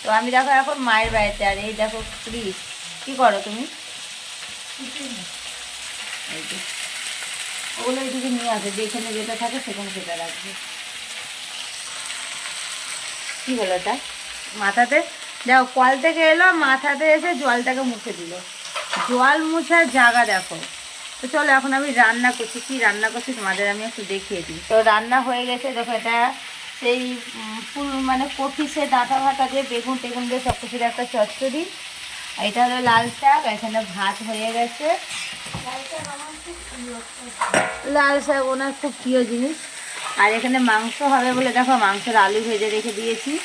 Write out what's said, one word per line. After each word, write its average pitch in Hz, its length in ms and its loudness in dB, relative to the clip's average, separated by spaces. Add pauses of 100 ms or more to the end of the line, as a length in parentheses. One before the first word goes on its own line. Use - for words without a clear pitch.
তো - 60 -2 (100)
আমি 240 160 -2
দেখো 269 160 6 (100)
এখন 285 160 0 (100)
মায়ের 220 280 4
বাড়িতে। 208 360 0
আর 196 60 -2 (100)
এই 220 140 -6
দেখো 220 180 -2 (240)
ক্রিস, 220 340 -6 (460)
কী 269 180 -8
করো 208 240 6
তুমি? 214 180 -6 (2750)
এই 160 140 -8
যে, 190 80 -6 (1200)
ওগুলো 254 280 -2
এইদিকে 254 300 -4
নিয়ে 240 200 -2
আসো, 202 220 -2
যেখানে 226 400 -4
যেটা 220 240 -4
থাকে 240 240 -2
সেখানে 202 300 -8
সেটা 175 180 -8 (100)
রাখবে। 185 280 -10 (3000)
কী 254 160 -4
হলো 190 200 2
এটা? 202 140 0 (680)
মাথাতে, 240 360 4 (500)
দেখো, 254 180 8 (120)
কল 262 160 8 (120)
থেকে 330 160 4 (120)
এলো, 349 140 8 (180)
মাথাতে 269 400 2 (100)
এসে 320 160 2 (100)
জলটাকে 254 500 2
মুছে 220 280 -8
দিল। 170 140 -10 (760)
জল 262 280 6 (140)
মুছার 330 340 4 (120)
জায়গা 240 240 8 (120)
দেখো। 180 240 -2 (640)
তো 262 140 -8
চলো, 302 240 4
এখন 269 220 2
আমি 285 100 -2 (120)
রান্না 233 360 6
করছি। 226 200 -4 (100)
কী 269 80 -4 (100)
রান্না 208 280 2
করছি 247 260 -6
তোমাদের 196 340 0
আমি 214 160 -4
একটু 233 120 -10 (120)
দেখিয়ে 196 340 -4
দিই। 165 120 -8 (100)
তো 226 60 4 (140)
রান্না 226 280 4 (100)
হয়ে 247 220 0
গেছে। 247 180 -4 (100)
দেখো, 233 220 -4
এটা 233 180 0 (640)
সেই, 247 220 2 (380)
উম, 220 180 -8 (120)
ফুল, 285 200 -6 (200)
মানে, 262 160 2 (120)
কপি 277 360 -2
সে 302 100 0 (100)
ডাঁটা 247 300 4
ফাটা 269 280 2
দিয়ে 269 200 0
বেগুন 240 320 -2
টেগুন 240 260 -6
দিয়ে 254 180 -2
সব 247 140 0
কিছুর 240 280 -6
একটা 240 140 -4 (100)
চচ্চড়ি। 254 480 0 (760)
আর - 120 -4
এটা 208 160 -2
হলো 247 120 0 (120)
লাল 233 160 6 (140)
শাক, 277 220 6 (140)
এখানে 220 240 -2 (160)
ভাত 196 220 -2 (100)
হয়ে 220 300 -4
গেছে। 240 300 -2 (3000)
লাল 277 200 6 (120)
শাক 277 240 2
ওনার 269 280 -2
খুব 285 120 -2 (100)
প্রিয় 254 200 4 (100)
জিনিস। 254 260 -2 (640)
আর 208 160 8
এখানে 254 200 0 (120)
মাংস 226 280 2 (160)
হবে 254 240 4
বলে 254 200 2
দেখো, 254 160 6 (120)
মাংসের 202 300 2 (100)
আলু 208 220 2
ভেজে 214 280 2
রেখে 214 240 -2
দিয়েছি। 226 320 -2 (140)